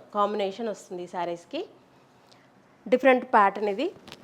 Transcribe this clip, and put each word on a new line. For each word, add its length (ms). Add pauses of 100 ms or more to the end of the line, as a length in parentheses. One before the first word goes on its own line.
(140)
కాంబినేషన్ 600
వస్తుంది 300
ఈ 120
శారీస్‌కి. 540 (1160)
డిఫరెంట్ 460
ప్యాటర్న్ 400
ఇది, 140 (360)